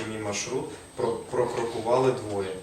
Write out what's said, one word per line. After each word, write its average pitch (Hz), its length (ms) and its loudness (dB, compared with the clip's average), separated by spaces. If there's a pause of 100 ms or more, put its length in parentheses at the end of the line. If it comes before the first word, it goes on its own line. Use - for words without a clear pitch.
(120)
мій 110 60 -4
маршрут, 107 480 -2 (300)
про-, 113 200 0 (160)
прокрокували 120 800 4
двоє, 104 520 -2